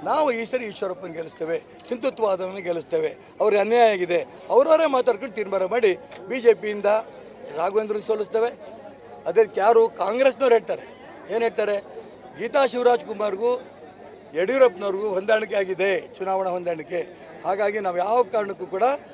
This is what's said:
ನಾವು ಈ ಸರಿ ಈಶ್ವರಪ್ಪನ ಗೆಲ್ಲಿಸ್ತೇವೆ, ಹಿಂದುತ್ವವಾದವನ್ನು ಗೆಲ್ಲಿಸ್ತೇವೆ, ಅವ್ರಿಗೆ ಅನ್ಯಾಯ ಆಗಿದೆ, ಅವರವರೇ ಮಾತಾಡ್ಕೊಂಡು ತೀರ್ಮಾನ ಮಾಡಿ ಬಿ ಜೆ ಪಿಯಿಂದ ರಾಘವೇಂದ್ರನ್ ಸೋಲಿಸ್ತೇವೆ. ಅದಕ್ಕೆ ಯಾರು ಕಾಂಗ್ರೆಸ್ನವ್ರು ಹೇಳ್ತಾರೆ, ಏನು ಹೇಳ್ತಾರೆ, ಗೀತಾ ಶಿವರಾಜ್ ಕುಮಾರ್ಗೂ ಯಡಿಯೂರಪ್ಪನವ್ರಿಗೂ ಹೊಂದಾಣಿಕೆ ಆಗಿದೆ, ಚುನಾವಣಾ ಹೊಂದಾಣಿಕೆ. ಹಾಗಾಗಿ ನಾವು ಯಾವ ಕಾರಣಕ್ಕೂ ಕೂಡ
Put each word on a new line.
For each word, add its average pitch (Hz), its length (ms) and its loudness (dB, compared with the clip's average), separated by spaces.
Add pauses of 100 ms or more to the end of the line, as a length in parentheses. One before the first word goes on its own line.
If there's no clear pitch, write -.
ನಾವು 269 280 2
ಈ 226 120 -4
ಸರಿ 247 220 -6
ಈಶ್ವರಪ್ಪನ 185 460 -8
ಗೆಲ್ಲಿಸ್ತೇವೆ, 160 460 -6 (300)
ಹಿಂದುತ್ವವಾದವನ್ನು 202 720 -4
ಗೆಲ್ಲಿಸ್ತೇವೆ, 165 500 -4 (300)
ಅವ್ರಿಗೆ 202 200 2
ಅನ್ಯಾಯ 220 320 6
ಆಗಿದೆ, 175 280 0 (280)
ಅವರವರೇ 311 380 4
ಮಾತಾಡ್ಕೊಂಡು 247 480 0
ತೀರ್ಮಾನ 196 280 -2
ಮಾಡಿ 202 300 2 (360)
ಬಿ 247 120 -4
ಜೆ 226 140 6
ಪಿಯಿಂದ 208 360 -2 (680)
ರಾಘವೇಂದ್ರನ್ 208 460 -2
ಸೋಲಿಸ್ತೇವೆ. 220 480 -2 (760)
ಅದಕ್ಕೆ 208 340 2
ಯಾರು 226 280 6
ಕಾಂಗ್ರೆಸ್ನವ್ರು 240 680 2
ಹೇಳ್ತಾರೆ, 196 280 0 (480)
ಏನು 214 100 -2
ಹೇಳ್ತಾರೆ, 208 360 -2 (640)
ಗೀತಾ 240 280 2
ಶಿವರಾಜ್ 247 380 2
ಕುಮಾರ್ಗೂ 208 480 -2 (840)
ಯಡಿಯೂರಪ್ಪನವ್ರಿಗೂ 202 760 2
ಹೊಂದಾಣಿಕೆ 208 480 0
ಆಗಿದೆ, 190 580 -2
ಚುನಾವಣಾ 190 360 -4
ಹೊಂದಾಣಿಕೆ. 175 500 -6 (440)
ಹಾಗಾಗಿ 202 340 -2
ನಾವು 185 180 -2
ಯಾವ 208 260 2
ಕಾರಣಕ್ಕೂ 202 440 -4
ಕೂಡ 190 180 -2 (300)